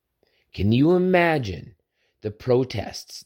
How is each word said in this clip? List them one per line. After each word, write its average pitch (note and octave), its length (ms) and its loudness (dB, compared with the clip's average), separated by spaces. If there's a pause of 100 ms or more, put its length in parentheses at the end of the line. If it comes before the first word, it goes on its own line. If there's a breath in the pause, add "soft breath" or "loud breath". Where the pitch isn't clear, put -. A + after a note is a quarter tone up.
(540)
can G2 180 0
you C#3+ 220 4
imagine E3+ 800 0 (460)
the G#2+ 100 -6
protests - 960 -4